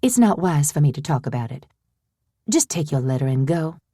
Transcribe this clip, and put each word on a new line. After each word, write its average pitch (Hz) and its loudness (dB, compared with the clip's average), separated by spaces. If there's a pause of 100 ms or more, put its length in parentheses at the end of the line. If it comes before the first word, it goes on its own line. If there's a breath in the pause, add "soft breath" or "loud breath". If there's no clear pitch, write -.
It's 247 2
not 220 4
wise 160 2
for - -2
me 147 4
to 135 -6
talk 143 -4
about 120 -6
it. 135 -14 (840)
Just 302 2
take 156 -4
your 135 0
letter 131 -2
and 131 0
go. 160 -2 (180)